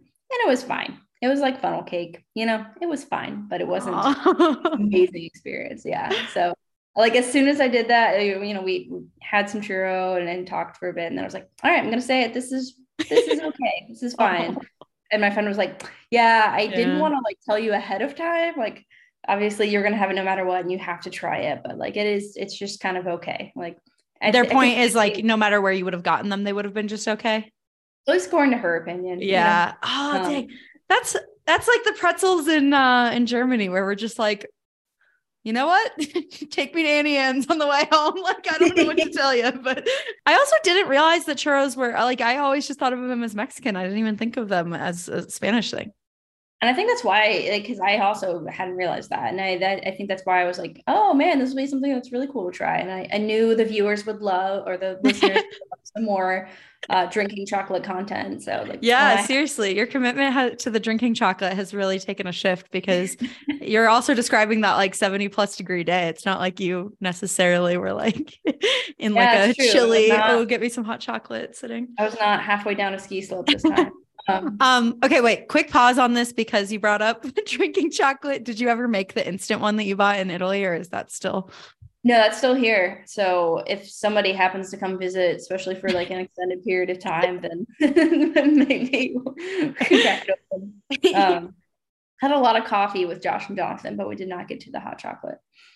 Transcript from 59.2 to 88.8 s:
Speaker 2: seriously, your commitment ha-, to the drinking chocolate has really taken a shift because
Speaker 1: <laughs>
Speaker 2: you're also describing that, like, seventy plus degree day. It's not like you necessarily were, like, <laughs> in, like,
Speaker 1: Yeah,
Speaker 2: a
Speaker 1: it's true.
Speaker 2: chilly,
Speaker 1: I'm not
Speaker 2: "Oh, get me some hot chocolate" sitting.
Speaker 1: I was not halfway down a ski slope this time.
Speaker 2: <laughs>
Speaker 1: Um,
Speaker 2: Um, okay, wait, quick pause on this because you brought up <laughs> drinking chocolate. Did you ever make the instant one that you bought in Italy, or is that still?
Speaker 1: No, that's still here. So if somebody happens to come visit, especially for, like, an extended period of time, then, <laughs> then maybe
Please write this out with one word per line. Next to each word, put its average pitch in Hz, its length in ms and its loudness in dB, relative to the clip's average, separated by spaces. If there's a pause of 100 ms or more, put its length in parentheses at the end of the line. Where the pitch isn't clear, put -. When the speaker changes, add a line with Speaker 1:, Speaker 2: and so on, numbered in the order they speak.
Speaker 2:
seriously, 254 500 0
your 202 100 0
commitment 262 480 0
ha-, 254 160 2 (100)
to - 120 -4
the 220 80 0
drinking 226 360 0
chocolate 190 380 0
has 190 200 -6
really 196 260 -2
taken 196 260 -8
a 180 60 -6
shift 185 400 -2
because 185 460 -2 (220)
Speaker 1:
<laughs> 294 220 -6
Speaker 2:
you're 220 280 4
also 240 260 4
describing 220 460 2
that, 190 140 4
like, 190 200 2
seventy 202 320 0
plus 202 300 -2
degree 180 260 -4
day. 175 240 0
It's 165 180 -6
not 190 140 -2
like 185 220 -4
you 185 400 -4
necessarily 180 760 2
were, 190 160 -4
like, - 500 -4
<laughs> 415 540 -2
in, 214 160 -2
like, 240 160 6
Speaker 1:
Yeah, 208 140 6
Speaker 2:
a 208 60 6
Speaker 1:
it's 247 80 0
true. 262 140 4
Speaker 2:
chilly, 226 420 6
Speaker 1:
I'm 214 60 4
not 220 120 4
Speaker 2:
"Oh, 233 140 2
get 226 160 -2
me 240 80 0
some 240 160 -8
hot 233 160 -8
chocolate" 233 540 -8
sitting. 240 340 -10 (100)
Speaker 1:
I 214 60 2
was 220 120 -4
not 208 240 2
halfway 208 340 -2
down 196 180 -2
a 190 60 -8
ski 190 220 -10
slope 185 260 -8
this 294 140 2
time. 311 360 2
Speaker 2:
<laughs> - 40 -20 (260)
Speaker 1:
Um, 196 320 -2
Speaker 2:
Um, 247 440 4
okay, 269 180 4
wait, 233 280 2
quick 311 200 0
pause 247 300 6
on 240 160 4
this 240 180 -2
because 214 380 -2
you 214 80 -4
brought 208 240 2
up 226 200 -2 (120)
<laughs> 415 100 -2
drinking 330 460 0
chocolate. 277 520 -2
Did 220 160 -8
you 247 100 2
ever 240 180 0
make 196 260 -2
the - 140 -2
instant 196 340 -4
one 208 140 2
that 214 80 0
you 196 120 -2
bought 202 220 2
in 190 140 -2
Italy, 185 340 -2
or 180 80 0
is 175 160 -6
that - 220 -8
still? - 400 -6 (520)
Speaker 1:
No, 240 120 6
that's 220 240 4
still 254 160 4
here. 208 500 0
So 180 640 0
if 202 200 -6
somebody 208 440 0
happens 190 400 -2
to 196 60 -12
come 190 200 -6
visit, 180 380 0
especially 185 400 -8
for, 190 140 -6
like, 180 200 -2
an 185 120 -6
extended 185 420 -8
period 185 260 -2
of 185 80 -4
time, 180 420 -2
then, 170 280 -8 (120)
<laughs> - 0 - (540)
then 294 240 6
maybe 262 580 2